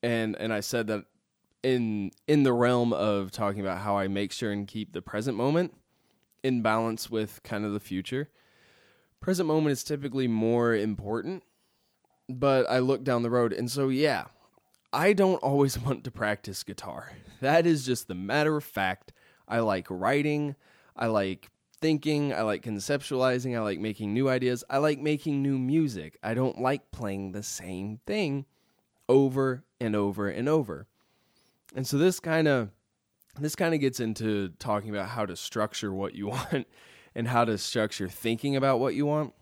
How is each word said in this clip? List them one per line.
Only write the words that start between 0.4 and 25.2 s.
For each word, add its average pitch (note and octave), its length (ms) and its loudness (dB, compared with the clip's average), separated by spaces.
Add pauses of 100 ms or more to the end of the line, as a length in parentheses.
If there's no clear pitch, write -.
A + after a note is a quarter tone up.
I G#2 80 -2
said A2+ 280 -2
that G#2 180 -4 (580)
in, A2+ 480 0 (160)
in D3 160 6
the C3+ 80 6
realm A#2+ 400 4
of G2+ 400 0
talking G2+ 300 -2
about F#2 180 -2
how G2+ 180 0
I G2 120 0
make G2 240 -2
sure A2 180 -4
and G2+ 160 -4
keep G#2+ 240 -8
the F2+ 100 -6
present A2 360 -4
moment D3+ 360 0 (720)
in B2+ 180 2
balance A2 480 0
with A2 340 -4
kind G#2 200 -6
of G#2+ 80 -4
the G#2 80 -4
future. B2+ 500 -6 (920)
Present F3+ 260 0
moment D#3 240 4
is C3 140 -2
typically C3+ 420 -2
more A#2 480 4
important, A2 680 -4 (840)
but C3 400 2
I B2+ 100 4
look B2+ 240 2
down B2 200 2
the A#2 60 0
road. A#2 240 2
And A#2+ 160 -4
so, C3+ 200 0
yeah, C3 360 2 (680)
I F3+ 220 4
don't F#3+ 300 4
always C#3 360 4
<laughs> A#2 60 -6
want C#3 200 -2
to B2+ 60 -8
practice G#2 520 -4
guitar. - 480 -12 (300)
That D#3 240 4
is D3+ 200 4
just B2+ 220 -2
the F#2+ 80 -8
matter D3 420 0
of D3 60 -4
fact. F#2+ 500 -2 (340)
I A#2 120 0
like G2+ 300 0
writing. C#3+ 680 0 (400)
I A#2 120 -2
like G2 420 0 (320)
thinking. D3 520 0
I E2+ 80 -2
like G#2+ 220 -2
conceptualizing. B2+ 960 0
I A2+ 40 -2
like G#2 180 -2
making G#2 340 -4
new C3 160 2
ideas. B2 400 0
I C3+ 80 0
like D3+ 220 2
making D3 420 -2